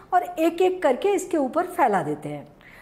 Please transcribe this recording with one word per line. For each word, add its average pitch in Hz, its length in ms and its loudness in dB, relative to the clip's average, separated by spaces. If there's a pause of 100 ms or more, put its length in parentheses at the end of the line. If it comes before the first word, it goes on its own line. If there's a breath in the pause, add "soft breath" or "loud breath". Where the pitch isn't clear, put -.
(140)
और 359 100 4
एक-एक 349 600 0
करके 302 300 2
इसके - 240 -2
ऊपर 311 300 0
फैला 226 360 2
देते 147 260 -6
हैं 147 180 -12 (340 loud breath)